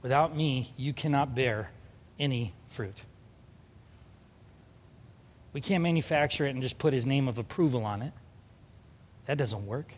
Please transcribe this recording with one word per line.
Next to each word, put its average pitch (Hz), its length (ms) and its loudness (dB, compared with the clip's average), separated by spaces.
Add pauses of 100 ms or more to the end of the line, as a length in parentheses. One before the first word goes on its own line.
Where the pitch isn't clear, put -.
Without 147 320 4
me, 139 400 0
you 135 160 -4
cannot 143 420 2
bear 113 360 0 (500)
any 120 320 -2 (160)
fruit. 104 320 -10 (2500)
We 143 80 -6
can't 180 200 2
manufacture 156 640 2
it 139 40 0
and 127 100 -4
just 127 160 -4
put - 160 2
his 123 140 0
name 135 200 2
of 120 120 -2
approval 123 480 0
on 104 160 -4
it. 147 100 -8 (1120)
That 143 140 -2
doesn't 107 260 -2
work. 127 340 -6